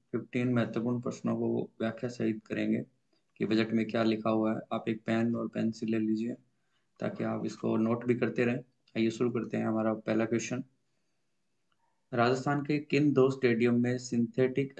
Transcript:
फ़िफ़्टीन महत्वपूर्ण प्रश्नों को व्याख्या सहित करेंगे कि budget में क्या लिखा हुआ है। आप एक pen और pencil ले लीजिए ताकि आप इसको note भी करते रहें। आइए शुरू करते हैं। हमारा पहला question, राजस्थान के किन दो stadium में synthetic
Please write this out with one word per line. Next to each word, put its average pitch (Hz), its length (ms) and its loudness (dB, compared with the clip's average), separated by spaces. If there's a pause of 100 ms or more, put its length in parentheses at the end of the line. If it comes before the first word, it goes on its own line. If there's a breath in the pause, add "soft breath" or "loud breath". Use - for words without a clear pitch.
(120)
फ़िफ़्टीन 123 420 -2
महत्वपूर्ण 117 480 0
प्रश्नों 117 360 -4
को 117 240 0 (180)
व्याख्या 113 300 -4
सहित 110 380 -2
करेंगे 107 340 -2 (580)
कि 110 60 -2
budget 110 260 2
में 113 160 2
क्या 113 160 0
लिखा 110 260 0
हुआ 110 240 2
है। - 80 -6 (120)
आप 113 160 -4
एक 110 160 -4
pen 117 300 0
और 113 140 -4
pencil 113 400 -4
ले 110 100 0
लीजिए 110 360 -2 (640)
ताकि 113 260 -4
आप 110 200 -2
इसको 113 340 -2
note 113 260 2
भी 123 120 2
करते 120 280 0
रहें। 120 120 0 (380)
आइए 113 160 2
शुरू 120 200 0
करते 113 260 -4
हैं। 110 80 -2
हमारा 110 300 0
पहला 110 320 0
question, 123 360 -2 (1500)
राजस्थान 131 520 2
के 143 180 0
किन 147 320 2
दो 131 180 6
stadium 120 520 2
में 123 160 0
synthetic 127 800 0